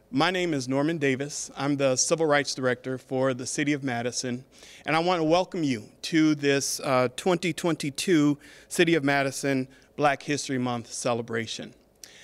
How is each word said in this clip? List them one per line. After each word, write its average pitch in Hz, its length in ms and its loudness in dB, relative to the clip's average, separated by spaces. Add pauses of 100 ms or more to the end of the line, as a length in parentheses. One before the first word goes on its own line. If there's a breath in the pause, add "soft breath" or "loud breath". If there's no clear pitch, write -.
(120)
My 151 180 2
name 180 240 -2
is 131 140 -4
Norman 143 300 0
Davis. 139 580 -2
I'm 139 220 -2
the 135 180 2
Civil 165 300 0
Rights 143 280 2
Director 131 440 -2
for 131 360 0
the 123 120 -6
City 147 260 -2
of 139 100 -2
Madison, 123 640 -4 (420 loud breath)
and 147 80 -2
I 160 60 2
want 175 220 2
to - 20 2
welcome 170 400 2
you 120 220 -2 (160)
to 156 340 4
this, 139 460 0
uh, 127 340 2
twenty 175 380 0
twenty-two 151 840 2 (300 loud breath)
City 170 280 2
of 139 100 0
Madison 139 640 0 (280 loud breath)
Black 143 260 2
History 143 340 -2
Month 123 340 -4
celebration. 117 840 -6 (500 loud breath)